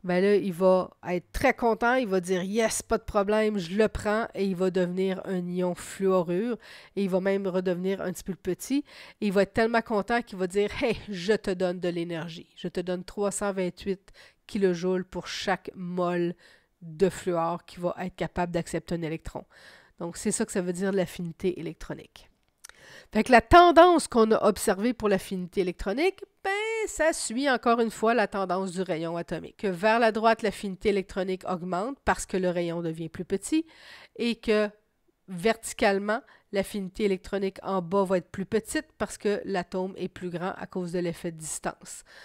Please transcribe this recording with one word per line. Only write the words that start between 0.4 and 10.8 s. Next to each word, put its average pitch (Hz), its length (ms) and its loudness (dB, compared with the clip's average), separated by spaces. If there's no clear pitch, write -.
va 185 360 4
être 175 260 -4
très 262 200 2
content, 233 440 2
il 254 120 0
va 190 120 2
dire, « 180 220 -2
Yes, 214 380 -2
pas - 160 0
de 220 60 -6
problème, 214 560 0
je 175 180 -4
le 214 120 4
prends », 214 460 -2
et 196 120 -2
il 190 100 0
va 185 140 0
devenir 185 560 0
un 180 200 -4
ion 180 280 -2
fluorure, 185 840 0
et 202 80 0
il 185 60 0
va 185 100 2
même 196 260 0
redevenir 185 540 -2
un 185 100 -4
petit - 140 -10
peu 190 80 -6
plus 175 220 -6
petit, 277 300 -2
et 208 60 -2
il 202 60 0
va 196 100 4
être 190 100 -2
tellement 226 300 2
content 233 400 -2
qu'il 196 160 -12
va 185 80 -2
dire, « 202 240 -2